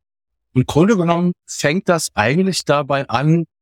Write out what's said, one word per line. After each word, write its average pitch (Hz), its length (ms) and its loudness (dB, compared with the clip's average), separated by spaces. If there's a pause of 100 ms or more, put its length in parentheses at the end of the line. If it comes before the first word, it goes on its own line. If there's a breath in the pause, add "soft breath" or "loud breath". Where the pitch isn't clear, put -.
(520)
Im 127 140 0
Grunde 196 300 2
genommen 170 340 0 (160)
fängt - 420 -4
das 170 280 0
eigentlich 160 480 0
dabei 143 440 -2
an, 156 380 0 (160)